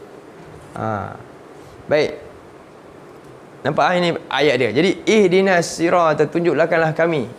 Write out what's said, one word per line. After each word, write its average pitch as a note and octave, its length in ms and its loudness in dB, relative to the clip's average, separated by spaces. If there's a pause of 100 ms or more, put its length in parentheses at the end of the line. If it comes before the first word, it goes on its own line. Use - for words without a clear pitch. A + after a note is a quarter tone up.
(760)
Ha. G#2 400 -6 (720)
Baik. D3 320 0 (1400)
Nampak, B2+ 240 -2
ah, F3 100 0
ini F3 220 0 (160)
ayat C3+ 240 2
dia. B2 160 0
Jadi, E3 320 0
ihdinas F#3+ 760 2
sirata, D#3+ 480 2
tunjuklahkanlah E3 720 0
kami. D#3+ 320 0 (100)